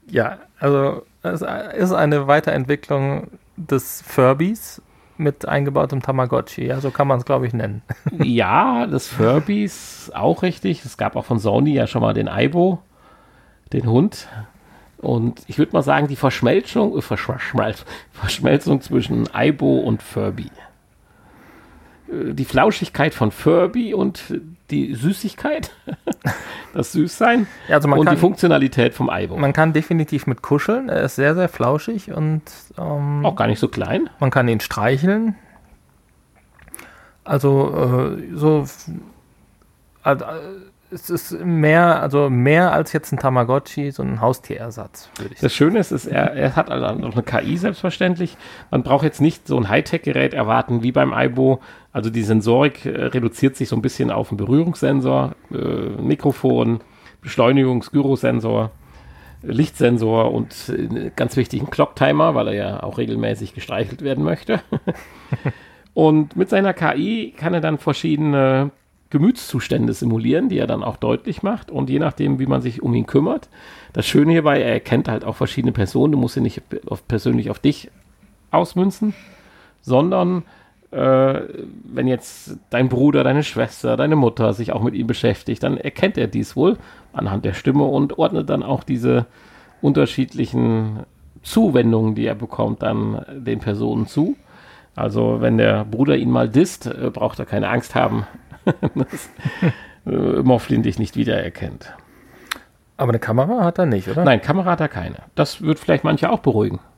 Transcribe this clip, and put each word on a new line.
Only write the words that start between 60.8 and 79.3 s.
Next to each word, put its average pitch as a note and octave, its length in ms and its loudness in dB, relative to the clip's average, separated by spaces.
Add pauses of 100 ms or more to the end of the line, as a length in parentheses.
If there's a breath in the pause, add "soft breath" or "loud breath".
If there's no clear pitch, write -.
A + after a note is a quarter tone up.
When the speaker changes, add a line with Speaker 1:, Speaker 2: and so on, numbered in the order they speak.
Speaker 2:
ganz B2 200 -2
wichtig B2+ 260 -2
einen - 100 -6
Clock-Timer, D3+ 640 2
weil G#2+ 140 0
er G#2+ 40 -2
ja G2+ 300 -4
auch G2+ 160 -8
regelmäßig A2 560 -4
gestreichelt G#2+ 480 -6
werden C#3 200 -2
möchte. E3+ 420 -2
<laughs> - 40 -20 (1200 loud breath)
Und D#3 420 4
mit F#3 140 0
seiner G3 240 2
K D#3 220 0
I G#3 360 -4
kann E3+ 220 -4
er E3+ 80 0
dann D#3 160 -2
verschiedene C#3+ 920 2 (400)
Gemütszustände B2+ 840 0
simulieren, A#2+ 560 0
die F#3 80 -2
er A#2 100 0
dann A2+ 160 -4
auch A2+ 140 -6
deutlich - 440 -2
macht. G#3 300 -4
Und C3+ 180 -4
je C#3 100 0
nachdem, C#3+ 380 0
wie C3 100 -2
man C3+ 140 0
sich B2 220 -6
um B2 100 0
ihn B2 120 0
kümmert, G3+ 420 0 (460 loud breath)
das - 120 -2
Schöne D3+ 280 4
hierbei, D3 280 4
er A#2 120 0
erkennt A#2 340 0
halt G#2+ 160 -4
auch - 140 -8
verschiedene B2 340 -2
Personen. B2 400 2
Du C#3+ 60 2
musst B2 180 0
ihn B2+ 80 0
nicht - 180 -4 (260)
auf, - 200 -10
persönlich A#2 420 0
auf G#2+ 100 -8
dich - 320 -2 (600)
ausmünzen, F#3 640 0 (640 loud breath)